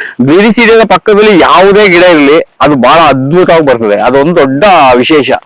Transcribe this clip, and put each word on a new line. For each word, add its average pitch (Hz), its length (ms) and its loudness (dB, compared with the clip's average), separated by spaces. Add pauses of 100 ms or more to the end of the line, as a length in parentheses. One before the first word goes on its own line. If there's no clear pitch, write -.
(220)
ಗ್ರೀನ್ 180 300 0
ಸೀರಿಯಲ್ 226 360 0
ಪಕ್ಕದಲ್ಲಿ 208 520 0
ಯಾವುದೇ 190 500 2
ಗಿಡ 175 140 0
ಇರಲಿ 156 360 2 (220)
ಅದು 147 140 -2
ಬಹಳ 135 240 0
ಅದ್ಭುತವಾಗಿ 160 680 0
ಬರ್ತದೆ, 113 360 -2
ಅದೊಂದು 139 360 -2
ದೊಡ್ಡ 139 260 -2 (320)
ವಿಶೇಷ. 131 340 0 (160)